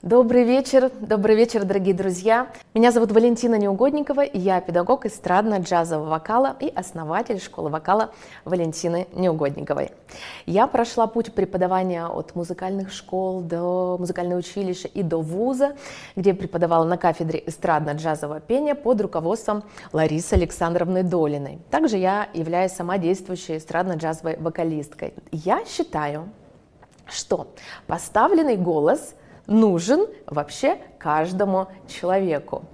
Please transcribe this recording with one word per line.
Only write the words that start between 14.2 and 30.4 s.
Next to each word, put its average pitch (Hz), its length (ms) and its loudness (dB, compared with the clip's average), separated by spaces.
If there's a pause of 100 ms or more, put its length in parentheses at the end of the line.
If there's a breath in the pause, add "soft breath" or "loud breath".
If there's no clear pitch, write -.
училища 180 500 -6
и - 140 -6
до 165 180 0
вуза, 247 560 0 (400 loud breath)
где 185 200 2
преподавала 170 480 2
на 175 160 2
кафедре 160 480 0
эстрадно-джазового 151 920 -2
пения 277 360 0
под 240 260 0
руководством 202 640 -2 (300 loud breath)
Ларисы 156 420 0
Александровны 175 680 0
Долиной. 151 560 -2 (140)
Также 285 260 2
я 196 380 0
являюсь 175 380 0
сама 180 260 -4
действующей 180 580 -4
эстрадно-джазовой 160 800 -4
вокалисткой. 160 760 -6 (160)
Я 196 340 0
считаю, 151 640 -6 (800)
что - 400 -4 (400 loud breath)
поставленный 262 720 2
голос – 175 580 0 (300 loud breath)
нужен 220 640 4 (180 loud breath)
вообще 151 520 -2 (200)